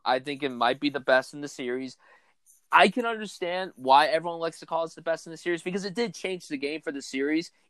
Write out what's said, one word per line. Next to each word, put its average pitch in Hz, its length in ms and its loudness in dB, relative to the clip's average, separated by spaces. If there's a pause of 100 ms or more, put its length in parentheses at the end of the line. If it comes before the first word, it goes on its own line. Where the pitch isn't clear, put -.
I 127 160 2
think 139 220 -6
it 139 80 0
might 123 300 2
be 143 100 0
the 135 100 -4
best 131 340 2
in 147 60 -12
the 143 80 -10
series. 127 480 -8 (760)
I 180 160 8
can 233 160 -2
understand 190 720 -4
why 135 320 6
everyone 165 320 0
likes 165 220 -4
to 156 60 -16
call 165 180 -2
this 165 100 -10
the 160 80 -18
best 160 240 -4
in 165 60 -12
the 160 40 -12
series, 175 260 -2
because 180 220 -4
it 196 100 -8
did 226 200 -2
change 185 320 -8
the 147 100 -6
game 147 260 -6
for 160 100 -6
the 139 100 -8
series. 151 480 -2 (200)